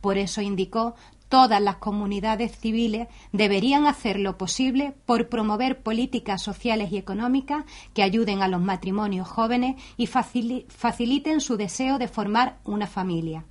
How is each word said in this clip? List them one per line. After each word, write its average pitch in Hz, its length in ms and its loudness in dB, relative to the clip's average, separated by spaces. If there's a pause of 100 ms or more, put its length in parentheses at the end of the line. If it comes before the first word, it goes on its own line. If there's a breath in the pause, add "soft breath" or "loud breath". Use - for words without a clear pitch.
Por 196 160 0
eso, 196 240 -2
indicó, 202 540 -2 (340 loud breath)
todas 254 320 8
las 202 160 0
comunidades 208 800 -2
civiles 226 520 -2 (240 loud breath)
deberían 214 540 4
hacer 226 320 0
lo 196 200 -2
posible 262 560 0 (100)
por 233 240 2
promover 226 540 -2
políticas 226 580 -4
sociales 208 520 -2
y 202 40 -4
económicas 247 720 -2 (260 loud breath)
que 214 100 2
ayuden 196 380 2
a 190 80 2
los 180 140 0
matrimonios 190 680 -2
jóvenes 247 480 0 (220 loud breath)
y 240 80 0
facili-, 247 600 -2
faciliten 277 760 0
su 226 160 -2
deseo 262 400 -2
de 233 100 -2
formar 220 560 0
una 208 220 -4
familia. 165 640 -4